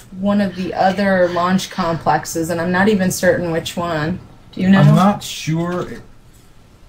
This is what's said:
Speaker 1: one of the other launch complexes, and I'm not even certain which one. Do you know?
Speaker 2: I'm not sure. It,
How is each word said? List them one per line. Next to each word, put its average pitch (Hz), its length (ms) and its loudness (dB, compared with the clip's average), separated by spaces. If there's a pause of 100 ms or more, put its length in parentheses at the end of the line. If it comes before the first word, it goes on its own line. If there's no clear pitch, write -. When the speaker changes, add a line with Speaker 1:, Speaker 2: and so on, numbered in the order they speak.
(200)
Speaker 1:
one 202 200 0
of 185 160 -2
the 185 200 -8
other 190 540 2
launch 180 420 -2
complexes, 165 800 -2
and 165 100 -4
I'm 180 100 -2
not 185 180 2
even 185 220 2
certain 175 400 0
which 165 240 -6
one. 170 440 -4 (320)
Do - 100 -8
you 185 80 2
know? 190 120 6
Speaker 2:
I'm 151 140 8
not 190 280 2
sure. 170 680 -4
It, - 100 -14 (880)